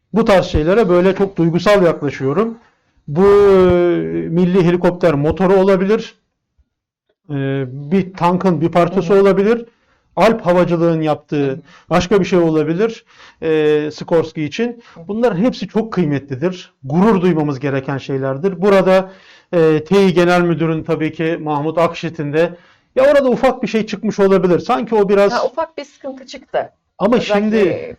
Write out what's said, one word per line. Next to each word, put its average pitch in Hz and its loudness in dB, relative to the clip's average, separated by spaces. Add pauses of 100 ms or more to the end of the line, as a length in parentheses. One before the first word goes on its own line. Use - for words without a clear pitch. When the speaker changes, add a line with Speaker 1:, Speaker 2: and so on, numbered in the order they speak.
(140)
Speaker 1:
Bu 226 0
tarz 185 4
şeylere 180 0
böyle 180 2
çok 190 -2
duygusal 175 2
yaklaşıyorum. 156 -2 (500)
Bu, 156 0
e, 202 6 (640)
milli 175 2
helikopter 175 0
motoru 160 0
olabilir. 196 0 (1120)
E, 139 -4
bir 147 -4
tankın 180 -2
bir 160 0
parçası 175 0
Speaker 2:
Hı 196 4
hı. 196 4
Speaker 1:
olabilir. 202 2 (500)
Alp 196 2
havacılığın 170 0
yaptığı 151 -2
Speaker 2:
Hı 135 -2
hı. 135 -8 (300)
Speaker 1:
başka 180 2
bir 180 0
şey 180 0
olabilir, 165 -2 (360)
e, 151 0
Sikorsky 160 -2
için. 233 -6 (120)
Speaker 2:
Hı 170 -20
hı. 165 -20
Speaker 1:
Bunların 214 -2
hepsi 220 -2
çok 220 -4
kıymetlidir. 147 -4 (100)
Gurur 180 2
duymamız 156 0
gereken 135 -4
şeylerdir. 139 -6
Burada, 190 2 (420)
e, 160 2
teİ 190 2
Genel 175 4
Müdürü'nün 165 -2
tabii 156 -4
ki 170 -4
Mahmut 151 -4
Akşit'in 165 -4
de 170 0 (420)
ya 262 2
orada 269 2
ufak 240 -2
bir 196 -2
şey 214 -4
çıkmış 202 -6
olabilir. 185 2
Sanki 233 -4
o 202 2
biraz 202 2
Speaker 2:
Ha, 226 -2
ufak - -8
bir 285 -12
sıkıntı 269 -16
çıktı. - -8 (260)
Speaker 1:
Ama 233 0
Speaker 2:
Özellikle 208 0
Speaker 1:
şimdi 82 -2